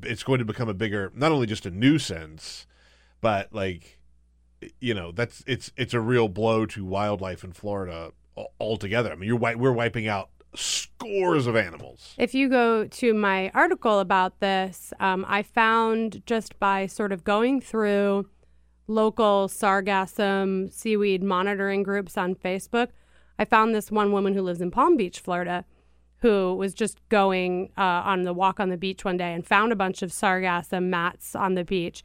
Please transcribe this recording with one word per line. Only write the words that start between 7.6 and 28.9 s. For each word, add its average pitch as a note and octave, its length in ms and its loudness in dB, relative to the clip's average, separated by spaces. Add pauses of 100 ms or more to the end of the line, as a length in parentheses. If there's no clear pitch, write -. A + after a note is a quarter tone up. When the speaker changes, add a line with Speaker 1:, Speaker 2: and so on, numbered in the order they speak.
Speaker 1:
al-, - 220 -12
altogether. G#2+ 520 -2
I D#2+ 40 -10
mean, F#2 120 -8
you're A#2+ 100 2
wi-, A#2 180 0
we're B2+ 180 2
wiping A#2 340 -2
out G2+ 220 -4 (260)
scores F3+ 920 -2
of A2+ 80 2
animals. E2 600 -4
Speaker 2:
If A#3+ 160 0
you C4+ 160 2
go A#3 360 4
to - 280 0
my F#3+ 400 0
article C4 460 4
about F#3 400 2
this, F#3+ 600 -2
um, F#3+ 280 0
I G3+ 160 0
found A3+ 800 2
just A3+ 340 -4
by G3 280 2
sort G3+ 240 -4
of F#3 120 -6
going A#3+ 380 2
through G3+ 680 0 (600)
local G#3+ 600 2
sargassum G3 1200 0
seaweed G3+ 520 0
monitoring G3 600 0
groups G3 340 -4
on F#3 180 -2
Facebook, F#3+ 540 -2 (500)
I - 60 0
found A3 300 4
this G#3 160 -4
one G#3 200 2
woman G3 220 2
who G3 80 -2
lives F3+ 200 -4
in F3+ 100 -4
Palm D#4 260 4
Beach, F#3 220 -4
Florida, F3 460 -4 (560)
who F#3+ 340 4
was F#3+ 180 -2
just - 240 -4 (120)
going, F#3+ 680 2
uh, G3 40 -2 (240)
on F#3 180 0
the F3+ 100 -2
walk F#3 260 0
on F#3+ 100 0
the F#3 80 -2
beach F#3 280 -6